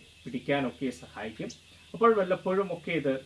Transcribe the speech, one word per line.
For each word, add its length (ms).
പിടിക്കാനൊക്കെ 680
സഹായിക്കും. 600
അപ്പോൾ 220
വല്ലപ്പോഴും 580
ഒക്കെ 180
ഇത് 340